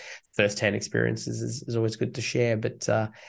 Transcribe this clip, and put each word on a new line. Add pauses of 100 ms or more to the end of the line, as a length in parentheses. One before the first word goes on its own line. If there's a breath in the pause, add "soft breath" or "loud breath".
(340 loud breath)
firsthand
experiences
is,
is
always
good
to
share.
But,
uh, (200 soft breath)